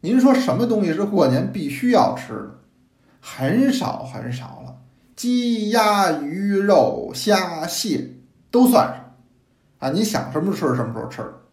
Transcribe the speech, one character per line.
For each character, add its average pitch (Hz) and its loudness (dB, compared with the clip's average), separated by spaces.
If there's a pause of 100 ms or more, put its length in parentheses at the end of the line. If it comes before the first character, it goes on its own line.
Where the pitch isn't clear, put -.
您 240 2
说 262 4
什 - 0
么 240 0
东 214 0
西 165 -2
是 190 -2
过 196 2
年 147 0
必 151 -6
须 247 -2
要 - 4
吃 - -12
的？ - -12 (680)
很 214 0
少 - -4
很 - -10
少 - -12
了， - -18 (400)
鸡 240 0
鸭 208 4
鱼 165 -2
肉 196 4
虾 175 -2
蟹 131 -4 (360)
都 247 6
算 247 6
上 - -10 (760)
啊， 131 -4
你 175 0
想 - -4
什 147 -2
么 190 -2
吃 131 -2
什 123 -2
么 117 -8
时 113 -10
候 117 -10
吃 - -12 (300)